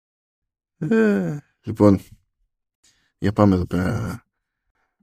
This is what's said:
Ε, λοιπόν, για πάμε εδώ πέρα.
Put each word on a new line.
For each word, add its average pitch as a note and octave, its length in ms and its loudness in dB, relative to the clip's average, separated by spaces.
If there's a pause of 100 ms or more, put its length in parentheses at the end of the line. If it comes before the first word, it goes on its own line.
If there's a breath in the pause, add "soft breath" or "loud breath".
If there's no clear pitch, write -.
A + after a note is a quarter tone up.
(880)
Ε, G3+ 480 -2 (240)
λοιπόν, G#2 400 2 (1160)
για G#2 160 -4
πάμε G2+ 220 4
εδώ F2 100 -2
πέρα. F2+ 580 -6 (800)